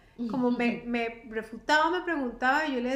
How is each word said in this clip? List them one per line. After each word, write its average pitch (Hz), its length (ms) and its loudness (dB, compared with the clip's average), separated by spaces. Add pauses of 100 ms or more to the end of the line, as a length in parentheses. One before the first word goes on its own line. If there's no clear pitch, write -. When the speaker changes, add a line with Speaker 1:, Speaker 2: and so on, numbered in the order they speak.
(300)
Speaker 1:
como 247 200 0
me, 240 280 0
Speaker 2:
Ujú. 240 100 -10
Speaker 1:
me 233 400 -4
refutaba, 240 640 2
me 359 100 0
preguntaba, 285 640 0
y 277 100 -2
yo 240 40 0
le 247 160 -2